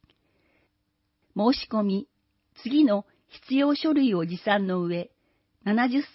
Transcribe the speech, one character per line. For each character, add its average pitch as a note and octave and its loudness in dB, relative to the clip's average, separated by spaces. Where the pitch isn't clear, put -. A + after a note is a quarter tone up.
申 A3+ 2
し - -6
込 A3 -2
み、 G3 -2
次 C#4+ 2
の G3+ 2
必 - -8
要 C#4+ 2
書 D#4 0
類 C4 2
を E3+ -2
持 F3 -6
参 G3+ -2
の F#3 -2
上、 F3 -6
七 A#3 0
十 C4+ 0